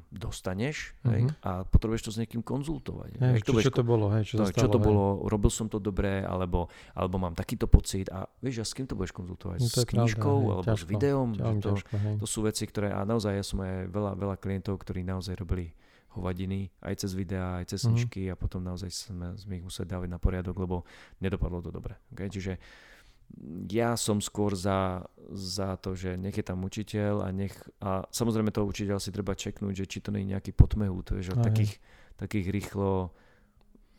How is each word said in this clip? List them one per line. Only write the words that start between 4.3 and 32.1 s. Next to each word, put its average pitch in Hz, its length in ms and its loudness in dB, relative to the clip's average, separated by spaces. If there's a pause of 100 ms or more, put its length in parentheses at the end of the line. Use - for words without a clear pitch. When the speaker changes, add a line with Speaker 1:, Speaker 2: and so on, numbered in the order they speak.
Speaker 1:
no, 107 40 4
Speaker 2:
sa 104 80 6
Speaker 1:
čo 95 140 2
Speaker 2:
stalo, 131 80 6
Speaker 1:
to 107 80 8
Speaker 2:
hej. 107 80 6
Speaker 1:
bolo, 104 180 6 (220)
robil 101 240 6
som 110 160 0
to 107 120 -4
dobre, 98 440 0
alebo, 90 380 0 (340)
alebo 95 240 0
mám 90 160 0
takýto - 320 -4
pocit - 420 8
a 95 180 -6 (120)
vieš, 120 220 -4
a - 20 -4
s 104 100 -6
kým 135 140 -8
to - 80 -8
budeš 95 160 -4
konzultovať? 90 480 -8
Speaker 2:
No, 123 80 0
to 117 80 0
Speaker 1:
S - 20 -4
Speaker 2:
je 123 80 4
pravda, 117 220 2
Speaker 1:
knižkou 107 320 2
Speaker 2:
hej, 107 160 2
Speaker 1:
alebo 92 100 -2
s 110 80 0
Speaker 2:
ťažko, 90 160 -2
Speaker 1:
videom? 135 420 2
Že 107 120 -4
Speaker 2:
veľmi 113 160 0
Speaker 1:
to, 101 160 -2
Speaker 2:
ťažko, 98 240 -4
hej. 104 180 0
Speaker 1:
to 107 100 -2
sú - 160 -4
veci, 107 220 0
ktoré, 104 260 -2
a 98 140 -2
naozaj 104 300 0
ja 98 100 0
som 98 160 -4
aj 95 140 -4 (160)
veľa, 101 240 -2
veľa 95 240 -2
klientov, 95 400 -4
ktorí 92 240 -6
naozaj 92 340 -4
robili 87 340 -2 (420)
hovadiny, 92 680 -4
aj - 200 -4
cez 98 120 -2
videá, 92 460 -2
aj 90 100 -4
cez 98 140 -4
Speaker 2:
Mhm. 117 80 4
Speaker 1:
knižky 117 400 2
a 87 60 -4
potom - 260 -4
naozaj 90 260 -6
sme, 87 460 -8
sme 98 220 -10
ich 87 100 -8
museli 92 180 -8
dávať 90 240 -4
na 87 100 -4
poriadok, 90 380 0
lebo 90 280 -2 (340)
nedopadlo 92 420 -2
to 85 120 -8
dobre, 113 220 -10 (140)
ok? 101 220 -8
Čiže 95 260 -4 (1120)
ja 117 300 2
som 107 240 2
skôr 104 340 0
za, 95 480 2 (260)
za 95 480 -4
to, 92 160 -4
že 90 240 -4
nech 95 160 -2
je 104 140 -2
tam 92 160 -2
učiteľ 104 580 0
a 95 120 -2
nech, 95 200 -2 (280)
a 95 280 0
samozrejme 110 400 2
toho 104 160 2
učiteľa 101 340 0
si 95 120 -6
treba 98 240 -2
čeknúť, 98 420 -4
že 95 120 -4
či - 120 -10
to - 100 -6
nie 104 120 -2
je 98 80 -4
nejaký 98 240 -4
potmehút, 95 560 2
vieš, 95 200 -4
od - 60 -4
Speaker 2:
Hej. 120 80 4
Speaker 1:
takých, 107 300 2 (420)